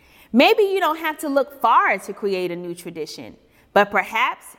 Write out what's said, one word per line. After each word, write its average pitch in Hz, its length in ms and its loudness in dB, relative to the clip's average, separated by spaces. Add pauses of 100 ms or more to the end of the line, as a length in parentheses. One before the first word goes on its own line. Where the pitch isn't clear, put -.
(320)
Maybe 381 300 6
you 392 160 0
don't 320 200 0
have 311 200 -6
to 320 100 -8
look 277 320 -2
far 254 380 2
to 196 140 -12
create 185 400 -4
a 170 40 -8
new 175 160 -10
tradition, 165 640 -12 (360)
but 202 180 2
perhaps 226 680 -4